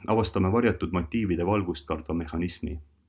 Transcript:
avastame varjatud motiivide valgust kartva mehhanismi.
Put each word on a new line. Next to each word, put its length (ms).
avastame 440
varjatud 440
motiivide 500
valgust 400
kartva 300
mehhanismi. 640